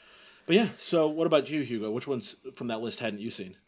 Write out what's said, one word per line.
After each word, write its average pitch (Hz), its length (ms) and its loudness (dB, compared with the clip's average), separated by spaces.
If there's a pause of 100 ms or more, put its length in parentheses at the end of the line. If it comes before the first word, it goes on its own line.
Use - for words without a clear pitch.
(460)
But 165 120 4
yeah, 226 100 6 (100)
so 160 300 2
what 160 180 0
about 151 240 4
you, 151 140 -2
Hugo? 110 260 -4
Which 120 180 -4
ones 127 280 -4 (200)
from 131 120 -6
that 113 140 -4
list 113 180 -6
hadn't 107 200 -4
you 110 120 -6
seen? 95 240 -12 (120)